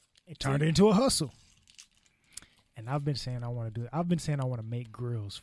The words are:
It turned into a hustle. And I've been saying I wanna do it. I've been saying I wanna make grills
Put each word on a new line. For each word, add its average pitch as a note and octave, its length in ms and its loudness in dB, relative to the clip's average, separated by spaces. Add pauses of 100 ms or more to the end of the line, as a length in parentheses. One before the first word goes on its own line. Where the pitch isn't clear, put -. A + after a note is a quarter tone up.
(260)
It E3+ 140 -18
turned C#3 240 0
into E3 240 8
a A3 40 8
hustle. G3 400 2 (1500)
And A2+ 120 -12
I've C#3+ 160 -2
been D3 100 0
saying B2 260 -8
I A#2+ 60 -6
wanna A#2 220 -6
do A#2 140 -6
it. A#2 80 -10
I've E3+ 140 -2
been F3 120 2
saying C#3+ 200 -2
I C3 60 -2
wanna B2 180 -4
make A#2 300 -8
grills A#2 500 -6